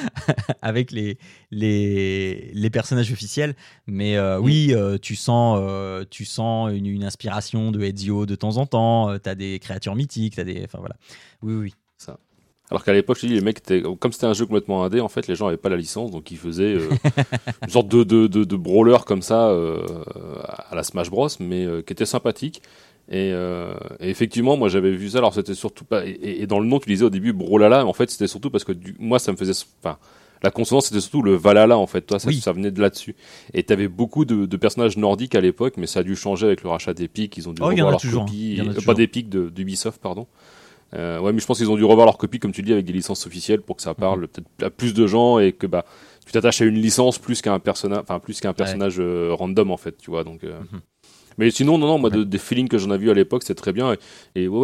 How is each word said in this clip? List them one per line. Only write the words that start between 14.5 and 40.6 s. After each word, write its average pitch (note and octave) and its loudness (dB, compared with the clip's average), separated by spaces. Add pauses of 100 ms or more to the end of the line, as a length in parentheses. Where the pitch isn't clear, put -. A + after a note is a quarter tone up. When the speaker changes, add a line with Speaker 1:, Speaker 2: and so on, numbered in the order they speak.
Speaker 2:
indé, G2 0
en A2+ -2
fait, - -8
les F2+ -2
gens G#2 -4
avaient E2+ -2
pas - -4
la F#2 0
licence, G2+ -6
donc D#2+ -12
ils E2 -14
faisaient, E2+ 0
euh, E2 -2 (400)
Speaker 1:
<laughs> - -8
Speaker 2:
une - -10
sorte G#2+ 2
de, A#2 6
de, A2 6
de, G#2 0
de G2 -2
brawler G2+ 6 (100)
comme F#2+ -2
ça, A2+ 2
euh, E2+ 0 (840)
à F2+ -10
la E2 -4
Smash F2 -6
Bros, A#2+ 0 (120)
mais, F2+ -4
euh, E2 -4
qui - -14
était G#2+ -2
sympathique. B2 -4 (480)
Et, F#2+ -2
euh, F2+ -6 (260)
et F2+ -6
effectivement, A#2 0
moi A#2 2
j'avais F#2+ 4
vu G2 -6
ça, A#2+ -2
alors A2+ 4
c'était G2+ -4
surtout - -10
pas, F#2+ -2
et, F#2+ -10
et, G2 -8
et G#2+ -4
dans G2+ 0
le G#2 2
nom C3 2
tu C#3 -4
disais G2+ 4
au A2 6
début G2 -2
Brawlhalla, G#2 6
mais A#2 0
en - -2
fait A#2+ 0
c'était - -2
surtout G2+ -8
parce - -2
que - -6
du, F#2 -12
moi A#2 2
ça A#2+ -2
me F#2 -4
faisait, F#2+ -2 (300)
enfin, D#2 -8 (440)
la G2 2
consonance C3 2
c'était G2+ -2
surtout - -2
le G2+ 4
Valhalla G#2 8
en G2+ 2
fait, F#2 -4
toi G2+ -2
ça, A2+ -4
Speaker 1:
Oui. C#3 0
Speaker 2:
ça G2 0
venait F#2+ -4
de G2 -4
là-dessus. G2+ 0 (380)
Et - 0
t'avais G2+ 0
beaucoup A2+ 0
de, G#2 2
de F#2 -4
personnages A2 0
nordiques G#2+ 0
à G2+ 4
l'époque, G#2 0
mais F2 -6
ça - -4
a - 0
dû F#2 -4
changer G2 -2
avec G2 2
le F#2 -8
rachat E2+ -4
d'Epic, F#2 -6
ils E2 -12
ont F2 -10
dû E2 -12
Speaker 1:
Oh, E3 0
il - 0
y E3+ 2
en - 4
Speaker 2:
revoir - 4
Speaker 1:
a - 4
Speaker 2:
leur - 2
Speaker 1:
toujours, A#2 -2
Speaker 2:
copie, G#2+ -6
Speaker 1:
il G2+ -4
y G2+ -2
en G#2 -2
a - -4
Speaker 2:
euh, - -4
Speaker 1:
toujours. G2+ -6
Speaker 2:
pas A#2 6
d'Epic, A2+ 2
de, F#2 -2
d'Ubisoft, F#2+ -6
pardon. F#2+ -8 (680)